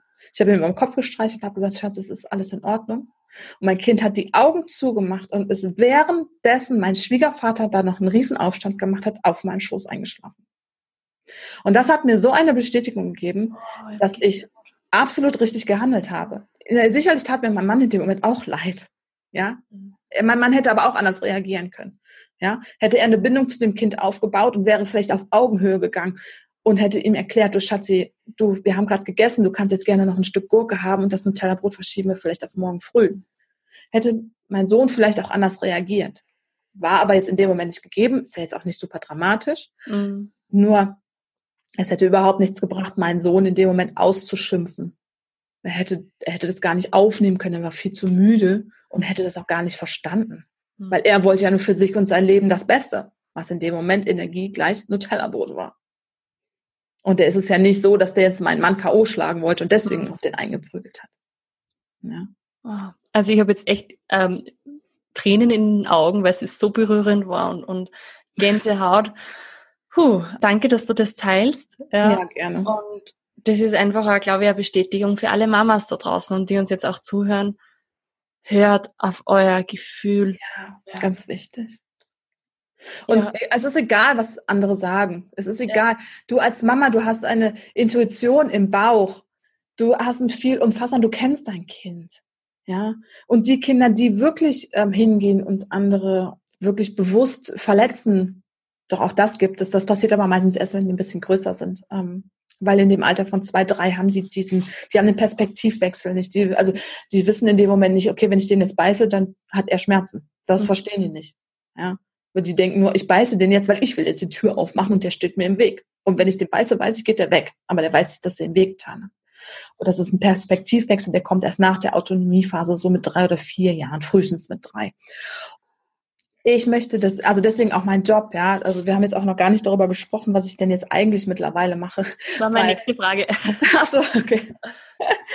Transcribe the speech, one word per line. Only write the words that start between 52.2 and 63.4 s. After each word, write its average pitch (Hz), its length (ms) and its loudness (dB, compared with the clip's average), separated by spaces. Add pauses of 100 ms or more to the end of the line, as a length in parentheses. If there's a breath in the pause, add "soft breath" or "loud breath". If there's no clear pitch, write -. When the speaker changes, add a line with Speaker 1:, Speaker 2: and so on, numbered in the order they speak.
Speaker 1:
Leben 196 240 4
das 190 180 0
Beste, - 460 -2 (220)
was - 160 -12
in 175 100 -6
dem 170 140 -4
Moment 185 340 -2
Energie 180 420 -6
gleich 185 380 -4
Nutella-Brot - 680 -6
war. - 200 -12 (1300)
Und 185 180 2
der 165 60 6
ist 170 100 2
es 196 120 0
ja 180 100 4
nicht 196 240 4
so, 202 140 6
dass 190 180 0
der 190 100 4
jetzt 190 160 0
meinen 165 200 0
Mann 185 160 2
K 202 160 -2
O 220 120 6
schlagen 165 380 -2
wollte 170 220 0
und 180 60 -6
deswegen 202 360 0
Speaker 2:
Mhm. - 60 -10
Speaker 1:
auf - 80 -18
den - 140 -6
eingeprügelt - 680 -12
hat. - 80 -20 (920)
Ja. 170 240 -12 (360)
Speaker 2:
Wow. 202 320 -12 (180)
Also 208 180 0
ich 214 100 4